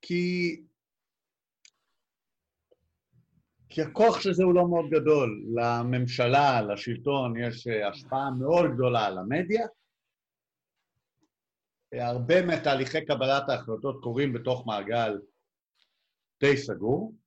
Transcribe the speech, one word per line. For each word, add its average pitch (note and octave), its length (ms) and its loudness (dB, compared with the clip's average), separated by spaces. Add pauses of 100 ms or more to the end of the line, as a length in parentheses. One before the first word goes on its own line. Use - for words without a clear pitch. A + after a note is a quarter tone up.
כי... F3 540 -2 (3250)
כי D#3+ 120 -4
הכוח G#3+ 400 2
של G3 120 0
זה F3+ 100 2
הוא F3+ 100 6
לא F3 140 6
מאוד E3+ 220 0
גדול. C#3+ 560 2 (100)
לממשלה, B2 1040 2
לשלטון, A#2+ 760 -2
יש, A#2+ 300 -6
אה, G#2+ 220 -2
השפעה C3+ 420 -6
מאוד D3 340 2 (100)
גדולה A#2+ 300 2
על F#2+ 120 -4
המדיה. F3 500 -2 (2250)
אה, B2 140 -4
הרבה B2 380 2
מתהליכי D3+ 600 0
קבלת C#3 440 0
ההחלטות A#2+ 540 -4
קורים B2+ 300 -2
בתוך B2 340 -4
מעגל G#2+ 520 -2 (1200)
די C#3 160 6
סגור. A#2 580 -4 (120)